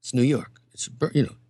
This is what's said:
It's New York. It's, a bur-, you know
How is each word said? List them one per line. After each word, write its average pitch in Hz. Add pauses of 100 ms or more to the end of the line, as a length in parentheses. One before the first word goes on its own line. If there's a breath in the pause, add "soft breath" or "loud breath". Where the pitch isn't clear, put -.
It's -
New 123
York. 127 (120)
It's, -
a -
bur-, -
you 143
know - (140)